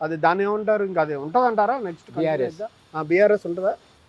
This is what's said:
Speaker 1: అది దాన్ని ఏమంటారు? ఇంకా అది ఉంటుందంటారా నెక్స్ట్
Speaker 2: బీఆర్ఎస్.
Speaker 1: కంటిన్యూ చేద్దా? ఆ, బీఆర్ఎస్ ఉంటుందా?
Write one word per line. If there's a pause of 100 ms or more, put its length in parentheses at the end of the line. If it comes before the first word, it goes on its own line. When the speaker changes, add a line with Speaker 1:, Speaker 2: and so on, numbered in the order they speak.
Speaker 1:
అది
దాన్ని
ఏమంటారు?
ఇంకా
అది
ఉంటుందంటారా
నెక్స్ట్
Speaker 2:
బీఆర్ఎస్.
Speaker 1:
కంటిన్యూ
చేద్దా?
ఆ,
బీఆర్ఎస్
ఉంటుందా? (340)